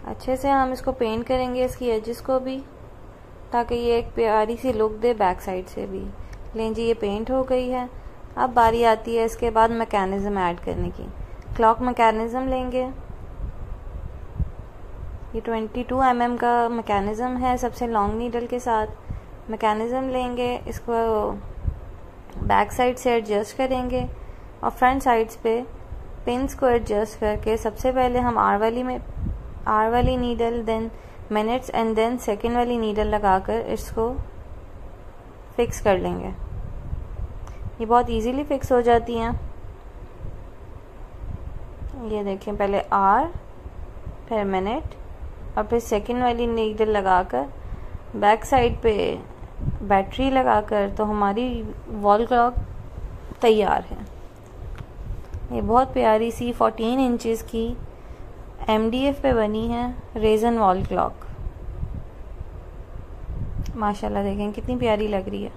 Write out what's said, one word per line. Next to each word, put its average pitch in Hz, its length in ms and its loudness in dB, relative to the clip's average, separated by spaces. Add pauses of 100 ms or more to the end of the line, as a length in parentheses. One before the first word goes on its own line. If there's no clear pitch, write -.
अच्छे 247 300 -4
से 277 140 -2
हम 262 240 4
इसको 254 200 -2
paint 226 340 -2
करेंगे, 254 380 0
इसकी 247 220 -4
edges 226 340 -2
को 262 180 2
भी, 262 180 -4 (960)
ताकि 240 220 2
ये 233 220 2
एक 240 180 -2
प्यारी 220 420 4
सी 254 160 0
look 220 200 2
दे 226 200 2
back 185 280 2
side 185 260 -4
से - 180 -8
भी। 196 180 -8 (520)
लें 220 180 -2
जी, 226 100 -2
ये 226 120 4
paint 214 360 -2
हो 262 120 2
गई 254 260 2
है। 247 200 -2 (480)
अब 247 160 2
बारी 233 320 6
आती 226 300 4
है 226 100 4
इसके 226 260 0
बाद 226 220 6
mechanism 202 680 0
add 175 200 0
करने 87 300 -2
की। - 180 -8 (480)
Clock 226 260 6
mechanism 240 680 2
लेंगे, 254 360 0 (2500)
ये 226 80 -4
ट्वेंटी 226 420 -2
टू 254 200 2
एम 247 180 4
एम 240 160 2
का 240 320 4
mechanism 220 680 0
है 254 200 2
सबसे 247 300 -2
long 214 300 2
needle 240 300 -2
के 247 120 -2
साथ। 220 440 -2 (460)
Mechanism 226 600 0
लेंगे, 247 460 0 (120)
इसको 226 640 0 (1120)
back 202 280 4
side 247 260 2
से 247 140 0
एडजस्ट 214 460 0
करेंगे 254 440 0 (640)
और 233 60 2
front 262 320 4
sides 226 340 4
पे 226 240 0 (680)
पिंस 247 300 0
को 269 120 4
एडजस्ट 214 520 2
करके 214 380 2
सबसे 226 340 0
पहले 247 280 4
हम 240 180 2
R 196 220 6
वाली 233 240 2
में, 254 160 -4 (680)
आर 220 240 4
वाली 247 260 4
needle, 233 480 0
then 226 240 0 (420)
minutes 220 400 0
and 226 260 2
then 233 220 2
second 233 360 0
वाली 240 220 2
needle 214 300 2
लगाकर 208 600 4
इसको 226 420 -2 (1500)
fix 240 240 0
कर 196 180 4
लेंगे। 180 340 -4 (1500)
ये 233 60 -2
बहुत 240 240 6
easily 240 360 0
fix 277 260 0
हो 247 100 6
जाती 233 360 4
हैं। 233 140 0 (2750)
ये 208 160 -2
देखें, 202 340 -4
पहले 202 240 2 (120)
R, 208 380 4 (1000)
फिर 214 160 0
minute 196 500 -2 (640)
और 214 60 0
फिर 233 180 2
second 240 420 0
वाली 240 240 2
needle 220 420 2
लगाकर 196 580 4 (680)
back 208 280 6
side 240 360 4
पे 220 140 4 (840)
battery 202 480 2
लगाकर 214 600 4
तो 208 160 0
हमारी 208 400 2 (440)
wall 208 360 4
clock 240 300 4 (840)
तैयार 214 400 6
है। - 160 -8 (1500)
ये 233 100 -2
बहुत 247 320 4
प्यारी 226 380 4
सी 240 220 -4
fourteen 233 460 2
inches 233 440 2
की 226 220 -2 (1040)
एमडीएफ़ 247 520 2
पे 262 120 4
बनी 220 340 2
है 233 160 0 (320)
raisin 220 420 4
wall 190 280 4
clock। - 400 0 (2500)
माशाल्लाह, 208 480 0
देखें 202 280 -2
कितनी 240 260 -4
प्यारी 214 300 2
लग 196 220 -2
रही 202 140 -6
है। 214 140 -8